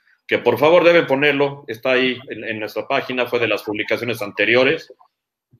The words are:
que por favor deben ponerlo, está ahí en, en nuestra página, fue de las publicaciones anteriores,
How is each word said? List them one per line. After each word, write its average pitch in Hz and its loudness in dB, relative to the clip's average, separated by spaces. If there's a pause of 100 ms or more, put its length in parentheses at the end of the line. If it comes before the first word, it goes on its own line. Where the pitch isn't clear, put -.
(260)
que 107 0
por 113 2
favor 160 6
deben 165 6
ponerlo, 139 0
está 117 -4
ahí 127 0 (120)
en, 110 -12
en 110 -6
nuestra 107 -8
página, 127 -4
fue 123 -2
de 117 0
las 104 -4
publicaciones 107 -6
anteriores, 120 0 (680)